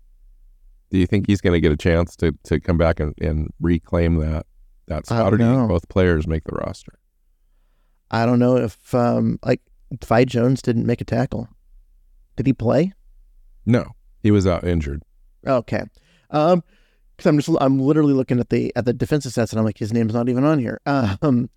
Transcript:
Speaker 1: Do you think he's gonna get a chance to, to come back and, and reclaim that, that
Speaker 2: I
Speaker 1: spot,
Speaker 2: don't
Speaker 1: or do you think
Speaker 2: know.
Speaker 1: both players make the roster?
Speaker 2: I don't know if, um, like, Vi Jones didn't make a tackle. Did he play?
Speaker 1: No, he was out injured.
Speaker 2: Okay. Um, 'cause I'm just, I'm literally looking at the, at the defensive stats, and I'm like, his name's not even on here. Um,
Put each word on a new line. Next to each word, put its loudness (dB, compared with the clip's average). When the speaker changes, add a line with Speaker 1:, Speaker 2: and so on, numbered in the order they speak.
Speaker 1:
Do 2
you 2
think 0
he's 2
gonna 2
get 2
a 2
chance 0
to, 0
to -2
come -2
back 2
and, -4
and -4
reclaim 0
that, -2
that -8
Speaker 2:
I 0
Speaker 1:
spot, 0
Speaker 2:
don't 2
Speaker 1:
or 2
do 2
you 4
think 2
Speaker 2:
know. 0
Speaker 1:
both -2
players 2
make -4
the -10
roster? -10
Speaker 2:
I 0
don't 2
know 4
if, -6
um, 0
like, -2
Vi 4
Jones 0
didn't -2
make -2
a -8
tackle. -4
Did -4
he 2
play? 0
Speaker 1:
No, 0
he 2
was 4
out 0
injured. -4
Speaker 2:
Okay. -2
Um, 2
'cause -2
I'm 4
just, -4
I'm 2
literally 2
looking 0
at -6
the, -2
at -2
the 0
defensive -2
stats, -2
and -4
I'm 2
like, -4
his -6
name's 0
not -2
even 0
on 2
here. -6
Um, 0